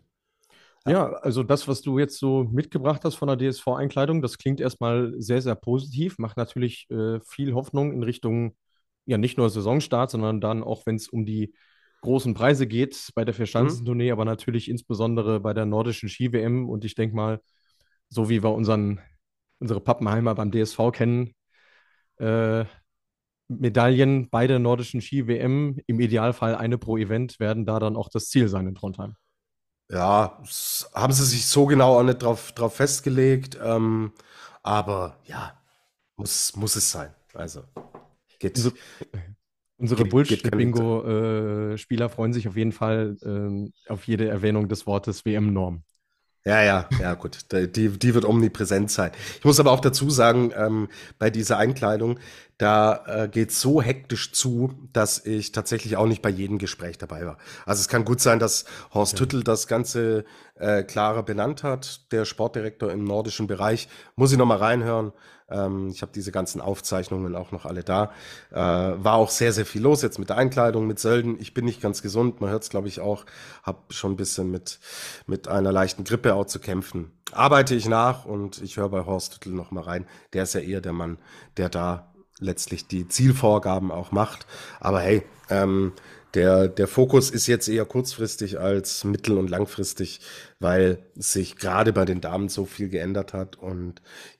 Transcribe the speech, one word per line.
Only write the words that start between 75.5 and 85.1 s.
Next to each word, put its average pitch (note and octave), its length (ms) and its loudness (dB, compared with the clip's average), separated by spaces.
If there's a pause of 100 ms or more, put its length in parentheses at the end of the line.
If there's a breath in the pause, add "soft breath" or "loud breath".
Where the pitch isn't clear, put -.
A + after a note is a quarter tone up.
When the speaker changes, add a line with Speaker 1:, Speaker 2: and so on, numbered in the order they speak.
Speaker 1:
leichten F#2+ 320 0
Grippe A2+ 320 0
auch G2 100 0
zu - 140 -8
kämpfen. F#2 520 -6 (200)
Arbeite C3 440 4
ich A2 120 -2
nach A#2+ 380 2
und G2+ 360 -8
ich - 160 -12
hör G2+ 120 -2
bei F#2+ 160 -4
Horst F#2 300 -6
Hüttel - 180 -12
noch F2+ 180 -8
mal F2+ 120 -8
rein. F2 220 -8 (280 loud breath)
Der F#2+ 100 0
ist F#2 100 -4
ja F#2+ 80 -2
eher F#2 200 -6
der E2+ 120 -6
Mann, E2+ 240 -6 (400 loud breath)
der F2+ 120 0
da F2 440 -4 (320)
letztlich - 440 -6
die F#2 200 -6
Zielvorgaben G#2 840 4
auch F2 200 -8
macht. G#2 340 -2 (340 loud breath)
Aber F#2+ 200 0
hey, F#2+ 240 4 (260)